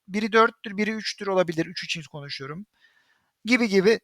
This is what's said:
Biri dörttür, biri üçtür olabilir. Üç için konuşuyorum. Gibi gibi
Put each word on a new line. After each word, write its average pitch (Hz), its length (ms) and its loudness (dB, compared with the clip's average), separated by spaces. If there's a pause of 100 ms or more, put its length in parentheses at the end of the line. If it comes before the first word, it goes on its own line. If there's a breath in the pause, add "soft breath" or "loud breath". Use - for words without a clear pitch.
Biri 208 240 -4
dörttür, 226 460 2
biri 208 140 0
üçtür 214 360 -8
olabilir. 175 380 0
Üç 170 180 -12
için 165 280 -8
konuşuyorum. 143 540 -12 (800)
Gibi 233 240 2
gibi 196 340 4